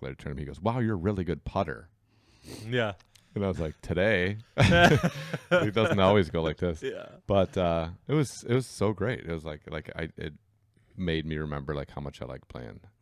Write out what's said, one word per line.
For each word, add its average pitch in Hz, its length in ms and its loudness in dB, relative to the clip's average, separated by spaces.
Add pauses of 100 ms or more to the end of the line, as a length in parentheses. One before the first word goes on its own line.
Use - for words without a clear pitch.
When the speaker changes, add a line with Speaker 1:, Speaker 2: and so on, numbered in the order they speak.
Speaker 1:
later 67 120 -8
turned 73 200 -8
to - 20 -8
me, 73 60 -6
he 71 40 -6
goes, 71 140 -12
"Wow, 113 180 0
you're 110 160 0
a - 20 -2
really 92 280 0
good 80 200 -4
putter." 78 440 -4 (800)
Speaker 2:
Yeah. 117 240 0 (420)
Speaker 1:
And 101 100 -2
I 98 40 2
was 87 100 -2
like, 80 240 -4
"Today?" 95 600 2
<laughs> - 80 -20
Speaker 2:
<laughs> - 60 -12 (920)
Speaker 1:
It 110 240 2
doesn't 110 260 4
always 95 300 6
go 82 120 0
like 80 160 -2
this. 85 240 -2
Speaker 2:
Yeah. 104 240 -6 (200)
Speaker 1:
But, 98 320 4
uh, 82 300 2 (200)
it 135 60 0
was, - 340 -2
it 120 60 2
was 131 120 0
so 104 260 -2
great. 98 280 -4
It 82 120 -8
was 80 120 -6
like, 76 260 -10
like, 78 260 -8
I, 82 200 -6
it 76 180 -10 (640)
made 80 300 -2
me 78 120 -6
remember, 73 360 -6
like, 71 160 -8
how 71 100 -10
much 71 220 -10
I - 40 -10
like 65 220 -14
playing 58 320 -14 (220)